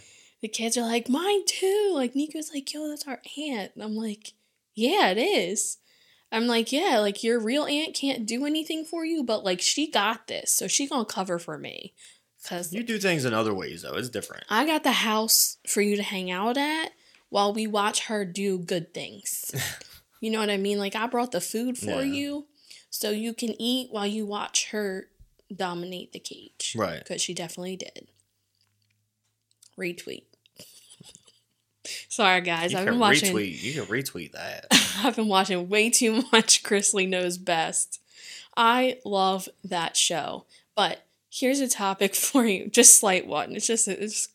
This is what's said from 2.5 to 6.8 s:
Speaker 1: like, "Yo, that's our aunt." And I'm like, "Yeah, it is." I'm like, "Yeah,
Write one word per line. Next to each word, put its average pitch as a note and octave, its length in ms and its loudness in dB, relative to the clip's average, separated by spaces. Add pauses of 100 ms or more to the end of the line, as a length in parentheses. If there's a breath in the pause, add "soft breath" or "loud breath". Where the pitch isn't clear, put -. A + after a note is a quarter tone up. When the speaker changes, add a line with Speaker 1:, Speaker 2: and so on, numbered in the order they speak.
Speaker 1:
like, C#4 200 -8
"Yo, D4+ 160 -8
that's D4 180 -10
our B3+ 140 -10 (160)
aunt." C4+ 360 -6
And - 100 -12
I'm G#3+ 120 -6
like, A3 380 -8 (420)
"Yeah, C4+ 360 4
it G3 60 0
is." A3+ 600 0 (540 soft breath)
I'm A3+ 140 0
like, A3+ 280 2
"Yeah, D4 260 4